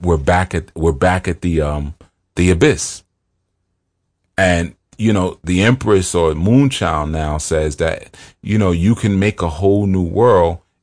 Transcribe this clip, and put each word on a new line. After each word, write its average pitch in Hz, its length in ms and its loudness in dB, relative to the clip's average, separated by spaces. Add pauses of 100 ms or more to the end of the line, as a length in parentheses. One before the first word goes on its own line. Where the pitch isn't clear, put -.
we're 85 140 2
back 87 380 0
at, 80 200 -8
we're 80 160 0
back 90 380 -2
at 82 140 -6
the, 82 180 0
um, 73 340 -6 (400)
the 90 160 2
abyss. - 540 0 (1300)
And, 87 380 0 (240)
you 110 140 2
know, 92 320 -2
the 90 180 0
empress 107 500 2
or 82 200 2
Moonchild 87 760 0
now 78 280 -4
says 78 380 -2
that, - 400 -6 (260)
you 107 160 -2
know, 95 140 2
you 92 240 2
can 101 220 0
make 101 240 -2
a 85 60 -2
whole 98 380 0
new 95 160 0
world 87 560 2 (240)